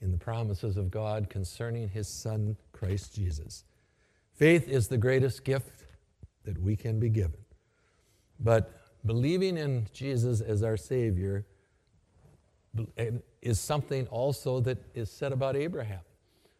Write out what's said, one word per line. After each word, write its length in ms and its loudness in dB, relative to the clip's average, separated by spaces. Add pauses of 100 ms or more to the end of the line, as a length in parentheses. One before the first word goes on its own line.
in 100 0
the 80 0
promises 580 -2
of 140 0
God 400 -2
concerning 580 -4
his 180 -6
son, 500 -4 (160)
Christ 420 -4
Jesus. 500 -4 (680)
Faith 340 8
is 200 4
the 100 0
greatest 460 2
gift 420 -4 (580)
that 160 -6
we 160 2
can 240 -2
be 80 2
given. 300 2 (1000)
But 340 4 (340)
believing 500 2
in 360 -2
Jesus 480 0
as 220 0
our 140 0
Savior 680 -2 (1900)
is 180 2
something 500 -2
also 520 -2
that 180 0 (160)
is 160 -6
said 220 -6
about 240 0
Abraham. 440 -4 (600)